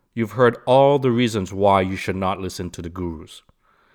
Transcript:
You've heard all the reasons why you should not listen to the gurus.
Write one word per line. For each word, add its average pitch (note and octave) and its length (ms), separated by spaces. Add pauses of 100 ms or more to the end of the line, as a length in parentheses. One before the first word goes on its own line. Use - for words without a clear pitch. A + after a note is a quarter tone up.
(140)
You've A2 180
heard A#2 240 (100)
all C#3 320
the C3 140
reasons A2 400
why G2 300
you F#2 120
should F#2 220
not F#2+ 240
listen F2+ 300
to - 120
the F2 60
gurus. E2+ 540 (520)